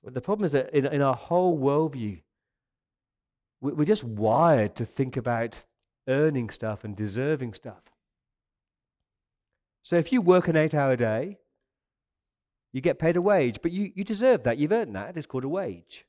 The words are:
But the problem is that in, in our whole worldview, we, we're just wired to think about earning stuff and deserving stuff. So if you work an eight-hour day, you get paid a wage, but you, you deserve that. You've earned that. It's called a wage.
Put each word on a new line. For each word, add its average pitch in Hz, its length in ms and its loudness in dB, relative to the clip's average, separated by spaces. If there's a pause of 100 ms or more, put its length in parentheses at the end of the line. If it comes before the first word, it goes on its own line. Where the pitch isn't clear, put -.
But 131 120 -16
the 123 60 -4
problem 208 240 -2
is 147 60 0
that 139 220 0
in, 139 140 4
in 143 140 0
our 135 140 2
whole 175 420 0
worldview, 135 640 -2 (1400)
we, 135 100 -4
we're 151 140 0
just 214 180 0
wired 113 720 2
to 117 100 -4
think 127 300 -4
about 117 480 -4 (440)
earning 135 420 0
stuff 107 340 -8
and 107 120 -10
deserving 117 580 -4
stuff. - 300 -20 (2000)
So - 120 -2
if 165 160 2
you 254 100 4
work 180 260 6
an 160 80 2
eight-hour 147 400 2
day, 120 420 -2 (1300)
you 131 100 -8
get 160 180 0
paid 165 160 2
a 175 60 2
wage, 175 400 2
but 170 100 -4
you, 190 240 -4
you 190 80 -6
deserve 214 400 2
that. 120 140 0
You've 147 140 0
earned 220 240 -2
that. 113 200 -8
It's 156 120 -10
called 127 160 -6
a 135 60 -6
wage. 135 600 -8